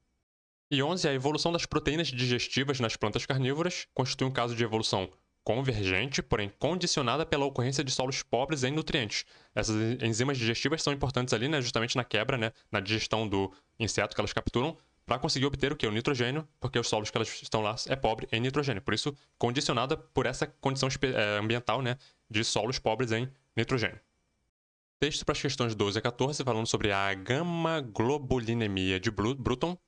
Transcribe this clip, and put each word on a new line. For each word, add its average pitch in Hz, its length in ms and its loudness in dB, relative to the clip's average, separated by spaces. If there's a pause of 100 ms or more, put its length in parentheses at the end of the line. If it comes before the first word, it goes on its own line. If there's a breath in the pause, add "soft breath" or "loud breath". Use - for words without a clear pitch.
(680)
E 135 140 2
onze, 170 260 0
a 139 60 2
evolução 147 380 0
das 165 120 0
proteínas 151 440 0
digestivas 127 720 0
nas 113 160 0
plantas 107 280 -2
carnívoras 139 680 -2
constitui 131 320 -2
um 131 60 -2
caso 120 240 0
de 117 80 2
evolução 107 440 0 (360)
convergente, 110 760 0
porém 104 380 -2
condicionada 151 640 0
pela 147 200 0
ocorrência 139 400 0
de 131 80 -2
solos 131 280 0
pobres 135 440 0
em 131 80 2
nutrientes. 151 520 -2 (300 loud breath)
Essas 107 220 2
en-, 113 320 0
enzimas 127 300 0
digestivas 117 440 0
são 147 100 0
importantes 131 400 0
ali, 113 140 2
né? 151 160 2
Justamente 120 320 0
na 123 80 0
quebra, 117 340 0
né? 113 160 0 (200 soft breath)
Na 104 80 2
digestão 110 480 0
do 98 260 0 (240 loud breath)
inseto 104 340 0
que - 80 -4
elas 107 120 -2
capturam, 147 440 -2 (300 soft breath)
pra 127 140 0
conseguir 139 260 0
obter 139 260 0
o 156 40 -4
quê? - 100 -2
O 107 60 2
nitrogênio, 127 560 0 (100)
porque 123 220 -2
os - 80 -2
solos 107 240 0
que - 40 -2
elas - 260 -2
estão 110 200 0
lá 107 140 0 (100)
é 135 80 0
pobre 113 380 -2
em 113 80 2
nitrogênio. 131 420 0
Por 101 100 0
isso, 139 240 -2 (220 loud breath)
condicionada 131 580 0
por - 300 -2
essa 131 220 -2
condição 135 400 -2
espe-, 131 260 0
é, 104 240 2
ambiental, 113 420 0
né? 127 160 -2 (320 soft breath)
De 107 140 0
solos 113 380 0
pobres 113 320 0
em 120 180 0 (260)
nitrogênio. 113 420 0 (1000)
Texto 147 240 0
pras 147 160 0
questões 123 340 0
doze 101 240 2
a 110 40 -4
quatorze, 131 420 0
falando 113 220 0
sobre 110 260 2
a 98 200 2
gama-globulinemia 117 1900 0
de 110 100 -2
Bru-, 104 240 0
Bruton, 131 420 -2 (120)